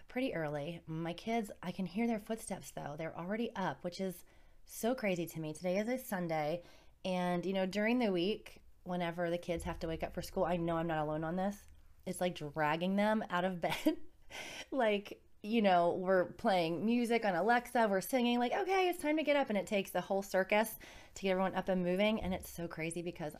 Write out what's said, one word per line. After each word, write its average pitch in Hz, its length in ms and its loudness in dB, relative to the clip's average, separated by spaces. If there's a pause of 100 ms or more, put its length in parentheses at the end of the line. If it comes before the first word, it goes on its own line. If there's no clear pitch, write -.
pretty 254 260 -2
early. 151 540 -4
My 165 240 -4
kids, 220 360 -4 (140)
I 175 80 -6
can 185 160 -4
hear 214 220 -2
their 226 100 0
footsteps, 214 540 -8
though. 151 260 -8
They're 160 180 -6
already 208 380 -4
up, 175 300 -2
which 180 160 -6
is 190 240 -4 (400)
so 240 320 -2
crazy 180 300 0
to 165 120 -8
me. 156 140 -4
Today 180 260 -2
is 214 100 0
a 254 80 -2
Sunday, 175 680 -2 (400)
and, 180 420 0
you 190 60 0
know, 190 140 2
during 214 340 2
the 226 100 4
week, 185 520 -2 (200)
whenever 175 480 -2
the 170 80 0
kids 170 240 -4
have 165 160 -4
to 175 80 -6
wake 165 160 -4
up - 100 -6
for 175 100 -6
school, - 220 0
I 170 120 2
know 170 200 0
I'm 165 120 0
not 160 100 0
alone 151 240 -2
on 160 140 -2
this. 196 200 -2 (480)
It's 185 160 -6
like 180 140 0
dragging 160 640 0
them 214 340 2
out 180 140 2
of 185 160 -2
<laughs> - 0 -
bed. 180 360 2 (760)
Like, 214 500 0 (200)
you 220 180 2
know, 180 380 6
we're 185 280 4
playing 175 600 2
music 233 380 2
on 196 100 2
Alexa, 226 560 4
we're 190 100 4
singing, 240 380 2
like, 247 160 0
"Okay, 381 340 2
it's 349 140 -2
time 302 140 2
to 320 80 2
get 294 120 4
up," 269 120 2
and 208 100 2
it 180 80 -2
takes 196 240 0
the 180 100 0
whole 196 220 0
circus 202 560 2 (360)
to - 80 -14
get 196 80 2
everyone 185 260 2
up 185 120 -2
and 185 160 2
moving, 202 360 2
and 180 120 -2
it's - 160 -6
so 170 200 -8
crazy 165 340 -6
because 165 380 -6